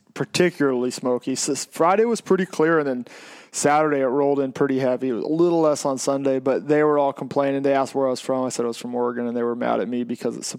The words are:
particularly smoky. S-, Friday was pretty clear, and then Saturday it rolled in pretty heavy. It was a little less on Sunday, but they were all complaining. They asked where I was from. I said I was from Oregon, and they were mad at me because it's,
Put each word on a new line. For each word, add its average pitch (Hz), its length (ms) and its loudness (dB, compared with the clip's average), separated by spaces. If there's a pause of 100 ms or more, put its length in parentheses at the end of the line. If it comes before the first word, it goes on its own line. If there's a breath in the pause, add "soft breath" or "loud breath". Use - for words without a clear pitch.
(140)
particularly 135 760 0
smoky. 123 420 -2
S-, - 340 -4
Friday 190 400 2
was 233 160 -2
pretty 180 240 2
clear, 160 320 2
and 143 100 0
then 123 180 -4 (460 loud breath)
Saturday 147 480 2
it 131 60 2
rolled 139 340 2
in 135 120 -2
pretty 135 260 0
heavy. 127 320 0
It - 20 0
was 104 120 -2
a - 40 -4
little 170 320 2
less 151 240 2
on 135 140 -2
Sunday, 139 400 0
but 127 280 0
they 151 160 4
were 151 160 4
all 139 140 2
complaining. 139 500 -2
They 139 120 2
asked 135 200 0
where 135 120 0
I 131 40 0
was 127 100 -4
from. 131 240 -2
I 127 40 -2
said 120 160 -4
I 117 40 -2
was 117 100 -6
from 123 160 -10
Oregon, 120 320 -2
and 120 100 -4
they 120 60 -2
were 120 120 -2
mad 117 260 0
at 95 80 -4
me 123 160 -2
because 117 320 -4
it's, - 220 -10